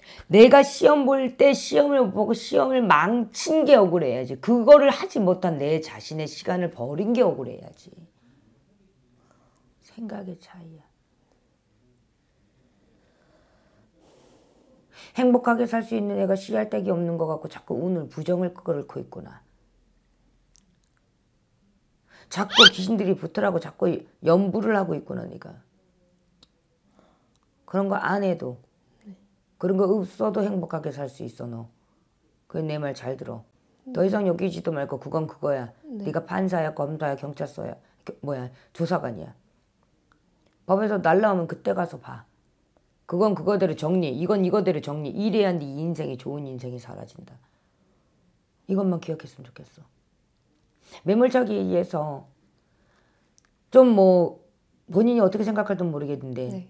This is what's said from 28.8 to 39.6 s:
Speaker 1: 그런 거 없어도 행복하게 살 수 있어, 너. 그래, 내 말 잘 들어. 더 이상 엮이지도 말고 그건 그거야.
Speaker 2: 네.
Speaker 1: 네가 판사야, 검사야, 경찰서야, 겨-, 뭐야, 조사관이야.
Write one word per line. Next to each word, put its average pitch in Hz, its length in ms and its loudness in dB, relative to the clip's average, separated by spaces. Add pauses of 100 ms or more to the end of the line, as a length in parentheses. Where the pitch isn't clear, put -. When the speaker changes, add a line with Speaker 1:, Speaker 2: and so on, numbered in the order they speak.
Speaker 1:
그런 190 200 -2
거 196 80 2
없어도 202 580 -2
행복하게 170 480 -6
살 139 180 -10
수 151 160 -16
있어, 120 220 -14
너. 117 220 -12 (800)
그래, 160 160 -8
내 151 160 -6
말 143 160 -8
잘 131 220 -10
들어. 123 280 -14 (500)
더 170 100 2
이상 202 220 0
엮이지도 175 460 -4
말고 139 280 -6
그건 156 260 -4
그거야. 135 460 -6 (100)
Speaker 2:
네. 233 220 -12
Speaker 1:
네가 170 220 -6
판사야, 180 480 -4
검사야, 151 420 -6
경찰서야, 143 580 -10 (300)
겨-, - 160 -16
뭐야, 131 300 -8 (240)
조사관이야. 165 600 -6 (1300)